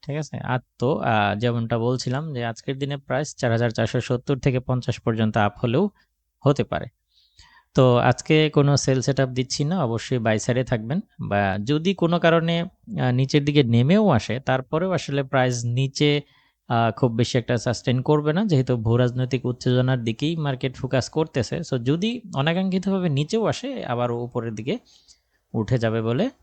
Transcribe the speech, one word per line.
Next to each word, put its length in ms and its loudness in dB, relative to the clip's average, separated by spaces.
ঠিক 140 -8
আছে? 220 -8
আর 220 -4
তো, 200 0
আহ, 380 2
যেমনটা 420 -2
বলছিলাম 560 -2
যে 120 -6
আজকের 340 -8
দিনে 180 -6
প্রাইস 380 -6
চার 160 0
হাজার 180 2
চারশো 320 -2
সত্তর 380 -2
থেকে 200 0
পঞ্চাশ 400 -4
পর্যন্ত 380 0
আপ 160 2
হলেও 260 2
হতে 240 2
পারে। 220 -4
তো 240 6
আজকে 520 2
কোনো 280 4
সেল 240 2
সেটআপ 280 0
দিচ্ছি 340 -4
না, 200 -2
অবশ্যই 340 -2
বাই 220 2
সাইডে 240 0
থাকবেন। 360 -2
বা 460 0
যদি 280 0
কোনো 260 0
কারণে, 420 2
আহ, 500 -4
নিচের 340 2
দিকে 180 4
নেমেও 460 4
আসে, 300 0
তারপরেও 520 -2
আসলে 320 -2
প্রাইস 420 0
নিচে, 560 0
আহ, 240 2
খুব 200 0
বেশি 260 0
একটা 200 0
সাস্টেইন 440 -2
করবে 320 0
না, 120 0
যেহেতু 320 2
ভূরাজনৈতিক 680 0
উত্তেজনার 580 0
দিকেই 320 -4
মার্কেট 400 -4
ফোকাস 340 -2
করতেছে। 500 -4
So 180 -4
যদি 440 -2
অনাকাঙ্ক্ষিতভাবে 720 0
নিচেও 360 0
আসে, 400 -4
আবার 260 -2
উপরের 440 -6
দিকে 220 -4
উঠে 240 0
যাবে 240 0
বলে 280 0